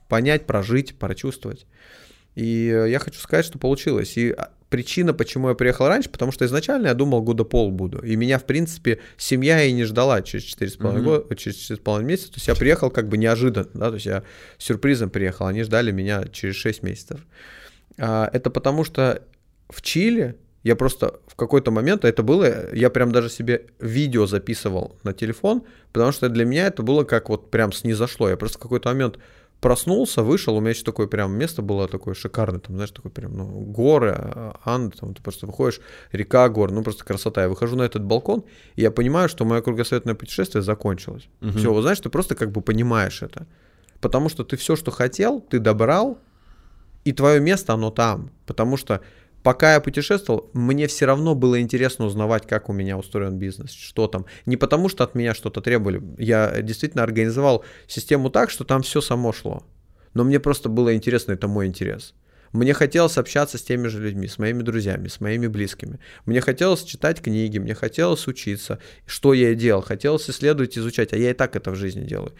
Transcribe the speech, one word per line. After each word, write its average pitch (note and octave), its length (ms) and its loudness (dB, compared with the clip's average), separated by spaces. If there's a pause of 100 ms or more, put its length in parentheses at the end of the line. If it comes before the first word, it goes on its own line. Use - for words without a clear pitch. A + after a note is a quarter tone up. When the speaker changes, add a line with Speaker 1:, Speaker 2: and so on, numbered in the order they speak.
Speaker 1:
понять, C#3+ 380 2
прожить, A2+ 520 0
прочувствовать. - 680 -8 (680)
И, A2+ 340 0
э, A2+ 200 4
я C3 100 2
хочу - 200 -12
сказать, D#3+ 240 2
что D#3+ 140 -12
получилось. C3 580 0
И, A#2 140 2
а, - 200 -6 (200)
причина, D3+ 420 0
почему C3 360 -2
я B2 60 2
приехал B2 340 2
раньше, A#3 220 0
потому C3 220 -2
что - 140 -2
изначально D#3+ 420 0
я B2 60 4
думал, C3 280 2
года A2+ 220 0
пол A2 280 2
буду. F#2 280 -4
И A2 160 -2
меня, B2 220 2
в C3 60 -10
принципе, D3 540 -2 (200)
семья D3 460 4
и C3+ 80 4
не A#2+ 120 0
ждала A2 380 2
через G2+ 220 -8
четыре - 260 -6
с - 60 -14
половиной G#2+ 340 -2
Speaker 2:
Мгм. D#3 180 2
Speaker 1:
го-, - 60 -6
через G2+ 220 -8
четыре - 240 -10
с - 40 -20
половиной G#2+ 280 -2
месяца. - 160 -4
То - 80 -20
есть - 120 -6
я A#2+ 60 4
приехал C#3 360 4
как A2 180 -2
бы G#2+ 100 0
неожиданно, A2+ 560 2
да, A2 140 -2
то A2+ 60 -4
есть G2+ 120 -10
я G2 160 -4 (360)
сюрпризом A#2 520 0
приехал, F#2+ 360 -2
они G#2 180 -2
ждали A2 280 2
меня F#2+ 400 -2
через F#2+ 240 -6
шесть - 260 -4
месяцев. G#2+ 380 -8 (760)
А, A2 340 0
это B2+ 180 0
потому D3 340 0
что B2+ 380 0 (480)
в - 120 -18
Чили F#3+ 540 0 (280)
я A2+ 120 4
просто - 500 0
в - 100 -20
какой-то C3 340 2
момент, C3+ 340 2
а A#2+ 40 6
это A2+ 140 2
было, C3 520 2
я A#2 160 4
прям A#2+ 220 2
даже A#2 180 2
себе A#2+ 360 -2 (140)
видео A#2+ 460 2
записывал G2 800 -4
на G2 80 -4
телефон, G3+ 500 -2 (300)
потому A#2+ 200 4
что C3+ 160 0
для A#2 160 2
меня C#3+ 220 2
это F#3+ 160 -2
было C#3 220 2
как A#2 260 -2
вот G#2+ 200 -4
прям G#2+ 220 2
снизошло. A2+ 560 -2
Я F#2 80 0
просто G#2+ 220 -6
в - 40 -20
какой-то A#2+ 280 -2
момент C3 280 0 (420)
проснулся, E3+ 600 2
вышел, A2+ 340 2
у G#2+ 40 0
меня A2 100 0
еще - 140 -4
такое A2 220 -2
прям G2 320 -2
место D3+ 240 -4
было G2 260 -2
такое F#2+ 260 -8
шикарное, G2 460 -4
там, - 160 -12
знаешь, G2+ 160 -6
такое - 200 -16
прям, - 240 -12
ну, F#2+ 100 -8 (140)
горы, A2+ 560 2
а, G#2+ 360 -10 (120)
Анды, A#2 360 -4
там, - 140 -10
ты - 80 -20
просто - 240 -12
выходишь, A#2+ 340 -2 (320)
река, B2 360 4
горы, G#2 260 0
ну, G#2+ 80 -2
просто G#2+ 220 -6
красота. G2 380 -2
Я F#2 60 4
выхожу A#2 280 -2
на B2+ 80 0
этот A2+ 200 -2
балкон, B2 400 0 (320)
и - 60 0
я A2 80 6
понимаю, C#3 380 2
что E3 160 -4
мое A2+ 180 2
кругосветное A#2 520 -2
путешествие - 480 -4
закончилось. G2 680 -4 (120)
Speaker 2:
Мгм. G#2+ 180 -4
Speaker 1:
Все, A2 140 4
вот G#2+ 100 2
знаешь, F#3 180 2
ты - 100 -6
просто - 260 -2
как G#2+ 160 -2
бы G#2 100 -4
понимаешь A2 600 0
это. - 240 -12 (540)
Потому C#3+ 280 2
что - 160 -6
ты - 120 -6
все, D#3 200 0
что - 140 -4
хотел, G3+ 500 0
ты - 200 -2
добрал, A#2 580 2 (840)
и C3+ 80 0
твое C#3+ 280 6
место, F3 340 2
оно A2 160 0
там. A2 400 0 (160)
Потому A#2+ 300 0
что A2 240 -2 (420)
пока D#3 320 6
я D3 60 6
путешествовал, C#3+ 720 -2
мне C3+ 340 2
все C#3+ 200 0
равно D3 280 4
было B2 260 4
интересно A#2+ 460 0
узнавать, G#2+ 400 0
как G#2+ 220 -2
у A2 40 -4
меня G2 260 -4
устроен G2 400 -4
бизнес, F#2+ 340 -8
что - 360 -4
там. F#2+ 160 -6 (220)
Не B2+ 100 0
потому D3+ 320 2
что F#3 160 -2
от - 100 -2
меня A#2 200 0
что-то - 260 -8
требовали. G2+ 420 0 (160)
Я A2 440 2
действительно A2+ 420 -4
организовал A2+ 580 2 (240)
систему C3+ 440 0
так, - 200 4
что - 140 -8
там C3+ 180 2
все - 180 -2
само A#2+ 320 0
шло. - 300 -8 (520)
Но A#2+ 100 2
мне C#3 160 6
просто C#3+ 280 0
было A#2 260 4
интересно, A2+ 400 0
это F#2+ 140 -2
мой G2+ 180 0
интерес. F#2+ 480 -8 (380)
Мне B2 220 4
хотелось D#3+ 440 2
общаться C#3+ 400 0
с - 40 -14
теми B2 260 -2
же G#2+ 120 -6
людьми, G2+ 260 -4
с - 120 -10
моими A#2 240 -2
друзьями, G2 460 -2
с - 120 -14
моими A2+ 280 -2
близкими. G#2 500 -8 (280)
Мне A#2+ 140 2
хотелось E3 420 2
читать D#3+ 380 -4
книги, A2 380 -2
мне G#2+ 160 -4
хотелось D#3+ 540 -2
учиться, G#2 500 -8 (280)
что - 280 4
я B2 160 6
и A#2 40 2
делал. A2+ 280 2
Хотелось D3 480 -2
исследовать, C#3 480 0
изучать, A2+ 340 -2
а A2 60 0
я A#2+ 120 2
и B2 40 0
так B2 220 -2
это G2 140 -6
в F#2+ 60 -4
жизни F#2+ 280 -6
делаю. - 360 -8